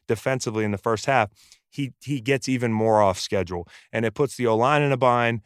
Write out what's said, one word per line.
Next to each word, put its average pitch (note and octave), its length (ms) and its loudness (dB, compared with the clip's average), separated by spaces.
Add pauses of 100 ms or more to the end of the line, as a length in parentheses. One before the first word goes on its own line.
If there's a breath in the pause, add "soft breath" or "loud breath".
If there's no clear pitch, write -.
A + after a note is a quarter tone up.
defensively A#2 560 -2
in G#2+ 80 -2
the G2+ 60 -2
first A2+ 300 -2
half, A#2+ 240 2 (400 soft breath)
he, C#3 220 -8 (120)
he C3+ 160 -6
gets C3 260 -2
even A#2+ 280 0
more A2 260 4
off F#2+ 180 4
schedule. F2+ 480 -4 (240 soft breath)
And A2+ 140 -4
it G#2+ 80 -2
puts C#3+ 240 -2
the B2 100 -2
O-line B2 360 2
in C#3+ 100 2
a C3 60 0
bind, A#2+ 480 2